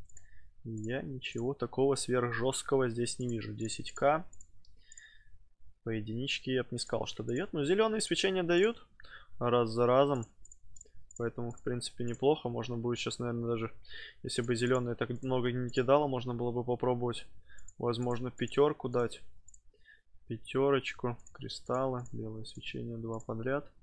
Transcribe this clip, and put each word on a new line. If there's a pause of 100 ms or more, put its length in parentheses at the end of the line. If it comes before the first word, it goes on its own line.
(640)
я
ничего
такого
сверхжесткого
здесь
не
вижу.
Десять
К. (1600)
По
единичке
я
бы
не
сказал,
что
дает.
Но
зеленые
свечения
дают (520)
раз
за
разом. (920)
Поэтому,
в
принципе,
неплохо.
Можно
будет
сейчас,
наверное,
даже, (520)
если
бы
зеленое
так (120)
много
не
кидало,
можно
было
бы
попробовать, (520)
возможно,
пятерку
дать. (1080)
Пятерочку, (160)
кристаллы, (100)
белое
свечение,
два
подряд. (140)